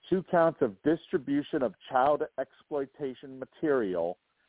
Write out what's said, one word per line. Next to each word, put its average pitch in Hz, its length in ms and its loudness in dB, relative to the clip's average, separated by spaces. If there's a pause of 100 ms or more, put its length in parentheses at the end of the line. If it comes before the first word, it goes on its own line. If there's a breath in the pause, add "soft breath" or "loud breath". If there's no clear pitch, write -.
two 185 220 0
counts 165 320 2
of 104 220 -2
distribution 147 800 -2
of 107 120 -2 (160)
child 139 320 2 (160)
exploitation 135 1000 -8
material 110 800 -2 (300)